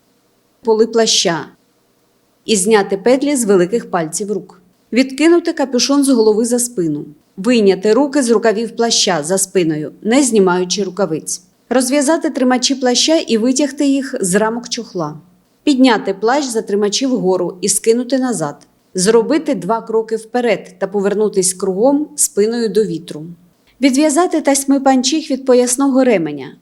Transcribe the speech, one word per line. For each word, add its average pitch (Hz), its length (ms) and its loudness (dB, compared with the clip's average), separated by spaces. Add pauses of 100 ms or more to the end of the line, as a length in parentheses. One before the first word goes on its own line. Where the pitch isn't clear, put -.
(640)
поли 220 240 2
плаща. 220 600 0 (1000)
І 214 120 0
зняти 202 400 0
петлі 269 400 0
з 240 80 -2
великих 190 460 0
пальців 180 420 -4
рук. - 280 -10 (320)
Відкинути 294 600 2
капюшон 269 520 0
з 262 40 2
голови 220 360 2
за 240 140 0
спину. 165 460 -4 (320)
Вийняти 202 560 2
руки 277 300 2
з 233 80 0
рукавів 220 460 0
плаща 208 460 0
за 180 160 -2
спиною, 160 540 -2 (100)
не 240 200 2
знімаючи 190 600 0
рукавиць. 180 580 -6 (280)
Розв'язати 277 600 0
тримачі 254 440 0
плаща 254 420 0
і 233 200 0
витягти 277 500 0
їх 269 340 -2
з 180 140 -2
рамок 220 340 -2
чохла. 165 460 -8 (500)
Підняти 240 500 2
плащ 247 320 0
за 226 160 -4
тримачі 208 440 -2
вгору 185 540 -2
і 208 80 -2
скинути 247 500 0
назад. 180 480 -4 (280)
Зробити 226 600 0
два 196 260 -4
кроки 220 360 -4
вперед 220 600 -4
та 196 80 -4
повернутись 190 680 0
кругом 220 640 0
спиною 226 520 0
до 202 160 0
вітру. 160 400 -8 (560)
Відв'язати 302 600 2
тасьми 277 400 0
панчіх 269 500 0
від 262 140 -4
поясного 254 600 2
ременя, 151 420 0 (160)